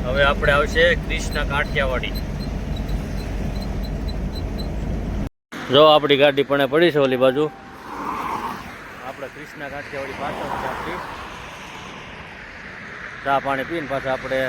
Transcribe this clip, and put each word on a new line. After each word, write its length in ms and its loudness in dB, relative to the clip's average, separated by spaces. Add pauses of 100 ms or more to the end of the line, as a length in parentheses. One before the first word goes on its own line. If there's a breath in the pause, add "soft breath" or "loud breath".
હવે 200 4
આપણે 280 6
આવશે 320 6 (180)
કૃષ્ણ 480 0
કાઠિયાવાડી. 640 2 (3500)
જો 200 6
આપણી 320 6
ગાડી 260 4
પણ 240 2
પડી 220 6
છે 100 4
ઓલી 200 4
બાજુ. 200 6 (1600)
આપણે 280 -10
કૃષ્ણ 400 -12
કાઠિયાવાડી 460 -8
પાછળ 300 -4 (100)
છે 100 -4
આપણી. 300 -6 (2250)
ચા 160 4
પાણી 300 -2
પીને 220 -4
પાછા 240 -2
આપણે 320 -2